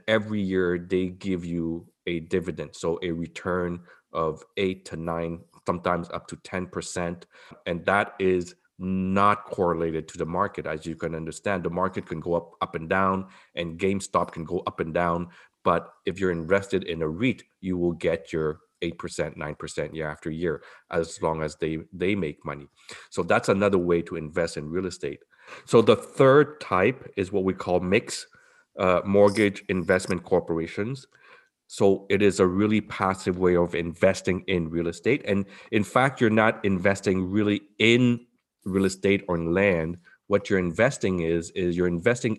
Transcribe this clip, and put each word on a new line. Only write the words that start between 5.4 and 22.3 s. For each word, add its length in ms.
sometimes 440
up 180
to 160
ten 240
percent, 580
and 200
that 340
is 360
not 640
correlated 640
to 100
the 80
market. 400
As 200
you 100
can 200
understand, 480
the 60
market 380
can 120
go 140
up, 280
up 140
and 140
down, 380
and 240
GameStop 520
can 120
go 240
up 140
and 120
down, 360
but 300
if 140
you're 120
invested 520
in 200
a 40
reit, 360
you 160
will 160
get 400
your 260
eight 160
percent, 400
nine 180
percent 400
year 140
after 200
year, 320
as 300
long 200
as 140
they, 220
they 220
make 280